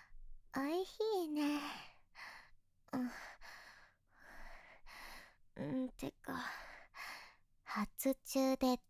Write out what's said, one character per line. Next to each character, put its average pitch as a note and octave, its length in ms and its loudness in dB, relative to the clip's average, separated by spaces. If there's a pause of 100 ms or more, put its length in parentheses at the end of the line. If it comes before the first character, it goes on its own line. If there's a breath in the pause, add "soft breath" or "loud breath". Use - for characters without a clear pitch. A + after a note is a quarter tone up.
(580 loud breath)
お C4+ 100 4
い F4 180 4
し - 140 -10 (240)
い D#4 60 -2
ね。 D4 320 4 (1300 loud breath)
う C4+ 60 0
ん。 B3 140 2 (2500 loud breath)
う C4 300 0
ん、 B3+ 60 -4
て - 200 -4 (100)
か、 - 120 -6 (1300 loud breath)
初 - 500 2 (120)
中 C4 320 6
で B3+ 200 6 (120)